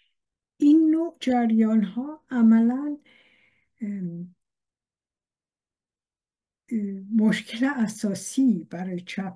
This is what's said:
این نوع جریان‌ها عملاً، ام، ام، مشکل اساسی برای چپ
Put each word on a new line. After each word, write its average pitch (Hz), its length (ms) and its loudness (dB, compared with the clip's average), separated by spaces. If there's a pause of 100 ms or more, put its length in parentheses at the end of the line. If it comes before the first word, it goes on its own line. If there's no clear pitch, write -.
(560)
این 311 340 6
نوع 330 300 -2
جریان‌ها 226 1120 0
عملاً، 240 640 4 (840)
ام، 180 540 -10 (2250)
ام، 202 480 -8
مشکل 220 500 0 (100)
اساسی 208 920 -2
برای 180 300 -8
چپ 185 360 -10